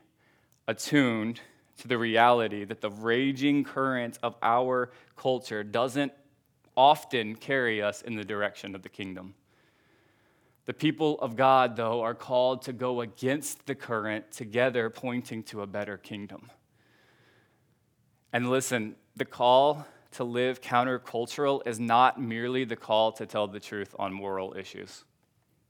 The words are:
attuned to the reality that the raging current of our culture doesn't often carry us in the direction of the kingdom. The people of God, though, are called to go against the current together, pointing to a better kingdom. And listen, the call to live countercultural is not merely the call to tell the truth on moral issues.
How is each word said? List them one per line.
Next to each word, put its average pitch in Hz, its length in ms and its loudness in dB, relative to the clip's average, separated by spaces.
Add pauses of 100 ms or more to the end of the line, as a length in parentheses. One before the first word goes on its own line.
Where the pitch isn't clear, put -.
(680)
attuned 117 720 0 (380)
to 120 100 -8
the 123 80 2
reality 113 640 4
that 107 160 -10
the 104 120 -4
raging 135 760 0
current 127 580 -4
of 117 180 -4
our 123 480 2 (280)
culture 113 480 -2
doesn't 127 480 -2 (640)
often 127 580 4
carry 120 460 0
us 104 200 -2
in 117 140 -8
the 107 80 -6
direction 101 500 -4
of 95 100 -14
the - 40 -14
kingdom. 95 460 -12 (1300)
The - 100 -6
people 151 460 0
of 120 160 -4
God, 131 400 6
though, 117 240 0
are 117 160 -2
called 127 460 0
to 139 100 -10
go 123 300 -4
against 131 640 -4
the 139 100 -6
current 107 560 -4
together, 120 580 0
pointing 120 540 -6
to 107 180 -10
a 101 60 -6
better 101 300 -8
kingdom. 101 520 -14 (1800)
And 123 180 0
listen, 127 460 0 (220)
the 131 80 -4
call 139 600 4 (260)
to - 120 -6
live 123 380 -2
countercultural 123 1080 -2
is 113 140 -4
not 120 400 6
merely 123 420 -2
the 117 140 -8
call 110 340 2
to 110 140 -10
tell 104 240 -2
the 101 100 -12
truth 98 400 -10
on 98 140 -4
moral 95 420 -6
issues. 95 480 -14 (680)